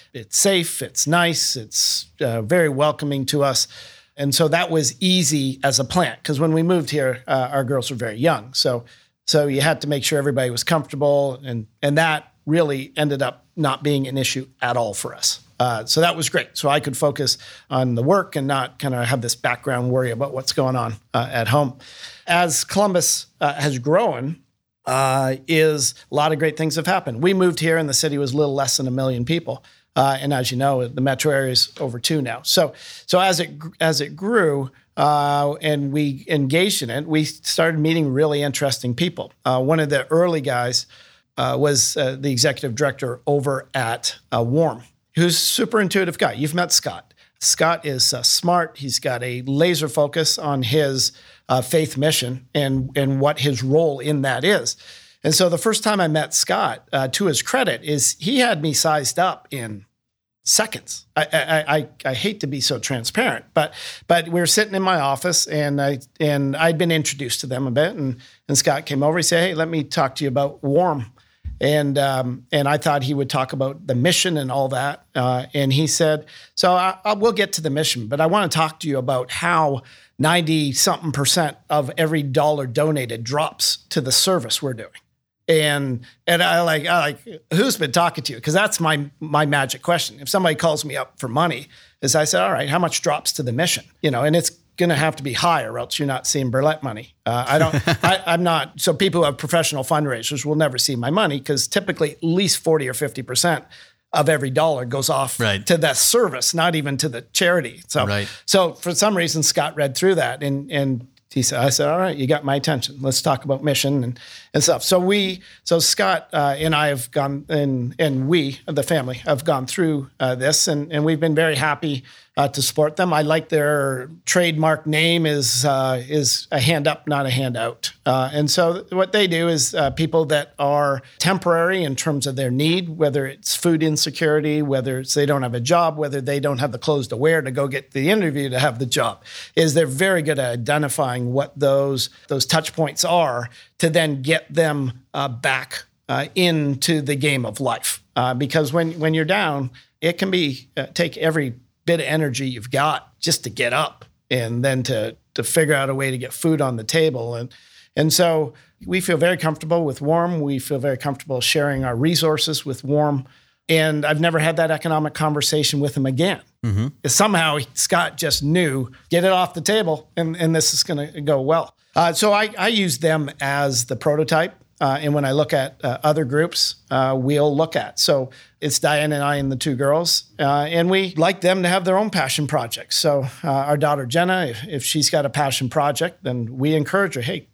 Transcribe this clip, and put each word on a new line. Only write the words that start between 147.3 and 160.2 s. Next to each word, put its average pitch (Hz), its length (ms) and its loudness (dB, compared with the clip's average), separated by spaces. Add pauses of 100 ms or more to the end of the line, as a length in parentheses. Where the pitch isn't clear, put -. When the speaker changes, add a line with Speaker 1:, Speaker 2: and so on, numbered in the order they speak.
Speaker 1:
of 107 140 -8
life. 120 420 -4 (140)
Uh, 123 180 0
because 139 380 0
when, 165 260 -2
when 160 160 0
you're 160 100 0
down, 156 460 -2 (300)
it 170 180 -2
can 190 140 -2
be, 147 440 -2
uh, 135 180 -4
take 170 220 -2
every 156 380 0 (320)
bit 165 140 2
of 135 60 -4
energy 143 420 -2
you've 123 220 -10
got 139 500 -2
just - 240 -2
to 120 60 -6
get 123 240 0
up 147 320 -2 (240)
and 120 340 -2
then 131 180 2
to, 113 320 -2 (200)
to - 80 -4
figure 151 320 2
out 139 160 0
a 135 40 -2
way 135 160 -2
to 127 60 -4
get 120 160 -10
food 160 300 0
on 127 140 -2
the 110 80 -8
table. 127 500 0
And, 120 180 -8 (420)
and 151 160 2
so 160 440 2 (320)
we 180 160 0
feel 175 160 0
very 175 180 2
comfortable 160 480 0
with 135 160 -4
Warm. 170 400 0